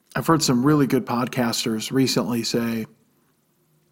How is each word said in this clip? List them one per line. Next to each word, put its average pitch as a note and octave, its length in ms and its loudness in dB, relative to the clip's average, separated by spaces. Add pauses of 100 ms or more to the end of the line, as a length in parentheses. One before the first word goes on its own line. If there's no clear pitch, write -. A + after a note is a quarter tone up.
(160)
I've D#3 120 -4
heard E3 160 4
some B2 220 2
really D3 220 4
good A#2+ 180 0
podcasters A#2 840 -4
recently A#2+ 520 0
say A#2 420 -4 (1080)